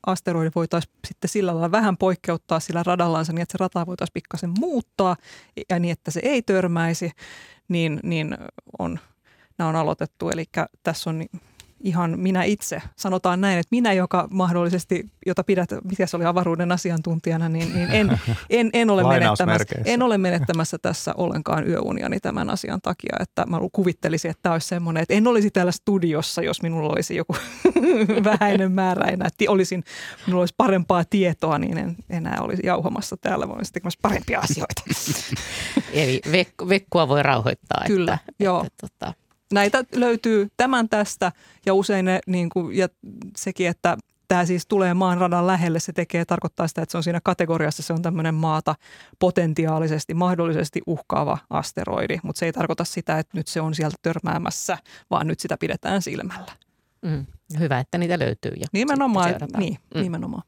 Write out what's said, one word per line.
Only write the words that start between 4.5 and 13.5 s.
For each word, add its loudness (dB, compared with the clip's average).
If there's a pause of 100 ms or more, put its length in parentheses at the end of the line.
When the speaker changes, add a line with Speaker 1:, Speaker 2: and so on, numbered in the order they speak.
Speaker 1:
muuttaa 0 (540)
ja 2
niin, 0
että -8
se -6
ei 2
törmäisi, 0 (560)
niin, 0
niin -2 (420)
on, -4 (600)
nämä 0
on 0
aloitettu. -2
Elikkä -4 (160)
tässä -4
on -6 (580)
ihan 0
minä 2
itse, -2 (140)
sanotaan 0
näin, 2